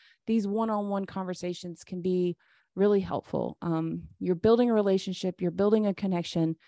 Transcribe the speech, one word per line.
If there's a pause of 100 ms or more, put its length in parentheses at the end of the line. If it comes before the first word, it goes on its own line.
(280)
these
one-on-one
conversations
can
be (380)
really
helpful.
Um, (160)
you're
building
a
relationship,
you're
building
a
connection, (120)